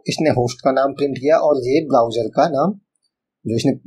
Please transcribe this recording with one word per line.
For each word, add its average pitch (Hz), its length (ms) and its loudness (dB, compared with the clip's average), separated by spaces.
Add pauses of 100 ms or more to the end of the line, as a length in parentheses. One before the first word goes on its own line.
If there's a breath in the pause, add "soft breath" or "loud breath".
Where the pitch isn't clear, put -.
इसने 156 240 0
host 120 300 -4
का 139 100 2
नाम 139 200 0
print 139 240 -4
किया 147 220 2
और 147 240 2
ये 139 240 2
browser 117 480 0
का 143 140 4
नाम, 160 300 -2 (680)
जो 113 100 -2
इसने 131 160 2 (160)